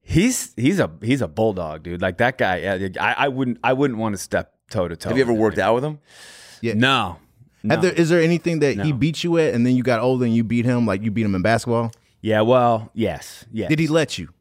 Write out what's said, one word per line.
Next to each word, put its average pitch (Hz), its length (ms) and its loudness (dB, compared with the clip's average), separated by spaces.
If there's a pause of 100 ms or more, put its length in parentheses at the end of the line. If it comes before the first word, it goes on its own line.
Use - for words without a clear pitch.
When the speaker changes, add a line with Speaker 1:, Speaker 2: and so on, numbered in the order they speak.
Speaker 1:
he's, - 560 0
he's 151 220 0
a, 95 120 0 (100)
he's 127 200 0
a 101 60 -2
bulldog, 82 540 -2
dude. 87 220 -6
Like, 95 160 -2
that 123 180 0
guy, 95 200 0
yeah, 95 300 -4 (120)
I, 117 260 0
I - 40 0
wouldn't, 127 340 -4
I 123 100 2
wouldn't 131 260 0
wanna 110 180 -4
step - 360 -6 (160)
toe 90 180 -2
to 82 80 -8
toe - 140 -8
Speaker 2:
Have 120 80 0
you 131 60 4
ever 120 100 2
Speaker 1:
with 110 80 2
Speaker 2:
worked 107 160 2
Speaker 1:
him. 98 60 2
Speaker 2:
out 104 100 4
with 127 120 0
him? 151 120 -8 (640)
Speaker 3:
Yeah. 113 140 -2
Speaker 1:
No. 113 420 2 (500)
Speaker 3:
Have 156 140 2
Speaker 1:
No. 180 80 4
Speaker 3:
there, 170 40 -2
is 170 160 2
there 175 120 4
anything 165 380 0
that 135 180 2
he 147 140 0
Speaker 1:
No. 139 60 0
Speaker 3:
beat 151 260 -2
you 170 160 0
at, 156 160 2
and 120 100 2
then 127 100 4
you 127 60 2
got 117 200 0
older 123 240 0
and 113 100 0
you 117 80 2
beat 117 220 -2
him, 120 200 0
like 98 160 -2
you 110 80 -4
beat 107 160 -2
him 101 80 0
in 92 80 -2
basketball? 117 500 0 (300)
Speaker 1:
Yeah, 107 200 2
well, 117 520 2
yes, 95 580 -6
yes. 107 180 -6
Speaker 3:
Did 151 100 2
he 165 80 2
let 156 320 0
you? 85 100 -12 (120)